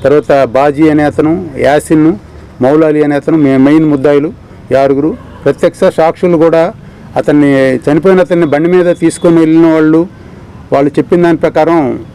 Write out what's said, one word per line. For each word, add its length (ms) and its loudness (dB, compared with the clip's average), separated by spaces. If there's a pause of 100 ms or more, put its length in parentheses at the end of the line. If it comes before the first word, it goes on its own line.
తర్వాత 400 2
బాజీ 460 0
అనే 140 0
అతను, 540 -2
యాసిన్, 560 0 (480)
మౌలాలి 420 2
అనే 120 -2
అతను 220 -2
మే-, 200 2
మెయిన్ 280 2
ముద్దాయిలు 480 0 (380)
ఈ 40 0
ఆరుగురు. 420 0 (280)
ప్రత్యక్ష 340 -2 (180)
సాక్షులు 400 0
కూడా 360 0 (420)
అతన్ని, 600 0
చనిపోయిన 440 0
అతన్ని 260 0
బండి 240 -2
మీద 260 0
తీసుకొని 420 0
వెళ్ళిన 300 2
వాళ్ళు, 400 0 (640)
వాళ్ళు 280 0
చెప్పిన 240 0
దాని 140 0
ప్రకారం 760 -2